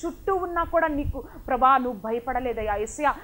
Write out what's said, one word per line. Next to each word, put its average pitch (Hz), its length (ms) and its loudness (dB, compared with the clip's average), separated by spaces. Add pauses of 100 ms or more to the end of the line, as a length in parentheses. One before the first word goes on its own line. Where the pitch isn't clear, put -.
చుట్టూ 381 280 -2
ఉన్నా 349 300 0
కూడా 330 240 2
నీకు, 285 360 -2 (220)
ప్రభా, 262 320 6
నువ్వు 247 220 -2
భయపడలేదయ్యా. 233 760 -2
యేసయ్యా, 226 480 0